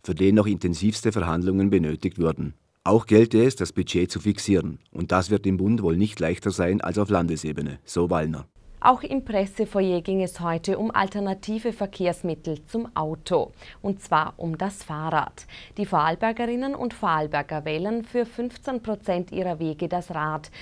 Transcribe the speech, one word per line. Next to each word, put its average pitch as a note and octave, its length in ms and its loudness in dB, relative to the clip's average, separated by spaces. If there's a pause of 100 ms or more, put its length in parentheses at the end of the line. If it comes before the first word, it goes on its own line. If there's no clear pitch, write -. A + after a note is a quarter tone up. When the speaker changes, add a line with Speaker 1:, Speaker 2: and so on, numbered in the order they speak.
Speaker 1:
für F#2 120 -4
den F#2+ 200 6
noch G#2+ 120 6
intensivste F#2+ 640 0
Verhandlungen F#2 600 2
benötigt E2 480 0
würden. D#2 360 0 (320)
Auch G#2+ 200 6
gelte A2 360 8
es, C3 140 4
das F2 160 -4
Budget F2+ 380 0
zu E2 100 -6
fixieren. F#2+ 580 0 (140)
Und F2 180 -4
das F2+ 200 2
wird G2+ 160 2
im F#2+ 100 2
Bund G#2 260 2
wohl E2 140 2
nicht G#2 240 0
leichter F2 300 -2
sein F#2 320 2
als F2+ 160 -2
auf G2+ 100 2
Landesebene, D#2 760 -2
so F2 260 0
Wallner. D#2 360 -2 (320)
Speaker 2:
Auch B3+ 240 4
im C4+ 220 -4
Pressefoyer G3 800 0
ging F#3+ 200 -2
es F3+ 180 -6
heute E3+ 360 -2
um A3+ 140 -2
alternative G3+ 840 -2
Verkehrsmittel E3+ 960 -4
zum - 280 -6
Auto, D#3 580 -2 (280)
und G3 220 -6
zwar D#3 340 0
um D#3+ 220 -6
das G3 240 -6
Fahrrad. D#3 640 -4 (320)
Die G3+ 80 -2
Vorarlbergerinnen A3+ 880 0
und B3 180 -6
Vorarlberger D#3 720 -2
wählen F#3+ 400 -2
für A#3+ 220 -2
fünfzehn A#3+ 560 -8
Prozent F#3+ 500 -4
ihrer F3+ 260 -4
Wege D#3+ 300 -4
das F3 220 -4
Rad. D#3 400 -4 (120)